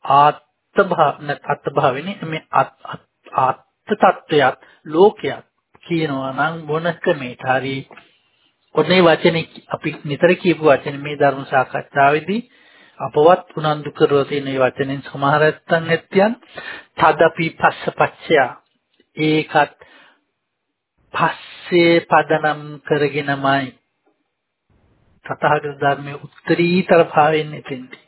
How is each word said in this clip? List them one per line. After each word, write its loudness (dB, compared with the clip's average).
ආත්ම 2
භා-, 0
නැත් -10
අත්ම -8
භාවනේ -2
මේ -10
අත්-, -2
අත්-, -16
ආත්ම -2
තත්ත්වයක් 2
ලෝකයක් 0
කියනවා -4
නම් -2
මොන -4
ක්‍රමයකට -4
හරි -2
ඔන්නේ 4
වචනේ 2
අපි -8
නිතර 0
කියපු -2
වචනේ 0
මේ -10
ධර්ම 0
සාකච්ඡාවේදී 0
අපවත් 4
උනන්දු -4
කරලා 2
තියෙන -6
මේ -4
වචනෙන් -2
සමහර 0
නැත්තන් -2
ඇත්තියන් 0
තදපි 2
පස්සපච්චය. -2
ඒකත් 0
පස්සේ 0
පදනම් 0
කරගෙනමයි -2
තථාගත -2
ධර්මයේ -4
උත්තරීතර 0
භාවයෙන් 0
එතෙන්දී. -14